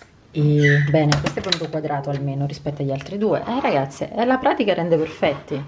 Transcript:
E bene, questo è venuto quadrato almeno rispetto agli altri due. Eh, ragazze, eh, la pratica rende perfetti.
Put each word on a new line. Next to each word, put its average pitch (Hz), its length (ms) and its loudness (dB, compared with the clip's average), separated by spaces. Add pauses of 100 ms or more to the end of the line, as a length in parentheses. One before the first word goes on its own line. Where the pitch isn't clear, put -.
(340)
E 147 560 4
bene, 147 300 4
questo - 200 -4
è - 40 -4
venuto 170 260 -4
quadrato 147 400 -4
almeno 139 380 -2
rispetto 143 340 -8
agli 135 100 -2
altri 135 280 -6
due. 196 260 0
Eh, 247 160 -2
ragazze, 139 500 -2
eh, 226 140 -2
la 254 140 4
pratica 277 340 2
rende 170 240 2
perfetti. 151 720 -2